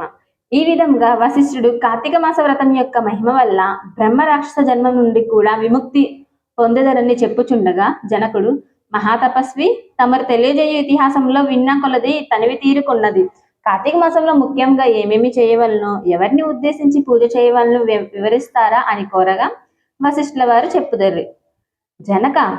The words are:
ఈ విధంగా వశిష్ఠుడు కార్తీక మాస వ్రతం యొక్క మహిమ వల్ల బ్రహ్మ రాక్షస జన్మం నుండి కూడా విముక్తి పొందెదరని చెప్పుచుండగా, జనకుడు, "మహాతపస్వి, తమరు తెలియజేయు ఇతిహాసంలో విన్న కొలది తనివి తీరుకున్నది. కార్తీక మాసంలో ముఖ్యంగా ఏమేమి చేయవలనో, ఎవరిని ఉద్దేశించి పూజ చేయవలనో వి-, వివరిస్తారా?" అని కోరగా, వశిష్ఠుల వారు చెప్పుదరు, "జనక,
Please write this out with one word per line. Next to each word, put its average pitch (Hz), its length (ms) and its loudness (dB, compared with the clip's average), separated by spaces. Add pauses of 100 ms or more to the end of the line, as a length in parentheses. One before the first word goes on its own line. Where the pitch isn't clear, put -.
(540)
ఈ 294 100 2
విధంగా 285 500 2
వశిష్ఠుడు 254 560 0
కార్తీక 240 480 -2
మాస 320 240 0
వ్రతం 269 360 2
యొక్క 262 200 -2
మహిమ 220 320 -2
వల్ల 196 560 0
బ్రహ్మ 220 360 0
రాక్షస 294 440 0
జన్మం 247 300 0
నుండి 226 300 2
కూడా 214 300 2
విముక్తి 254 720 -2 (340)
పొందెదరని 240 540 2
చెప్పుచుండగా, 220 840 0 (160)
జనకుడు, 214 380 -2 (440)
"మహాతపస్వి, 254 880 -2 (200)
తమరు 247 200 0
తెలియజేయు 285 540 0
ఇతిహాసంలో 277 640 2
విన్న 269 420 0
కొలది 269 520 -2
తనివి 233 200 -2
తీరుకున్నది. 240 720 0 (380)
కార్తీక 220 300 -2
మాసంలో 330 380 2
ముఖ్యంగా 262 520 0
ఏమేమి 220 440 0
చేయవలనో, 226 800 0
ఎవరిని 202 340 0
ఉద్దేశించి 294 600 -2
పూజ 240 200 2 (160)
చేయవలనో 240 460 2
వి-, 214 300 -2
వివరిస్తారా?" 226 720 0
అని 202 180 -4
కోరగా, 196 460 0 (540)
వశిష్ఠుల 285 400 -2
వారు 240 200 2
చెప్పుదరు, 196 580 -2 (800)
"జనక, 208 320 -2 (260)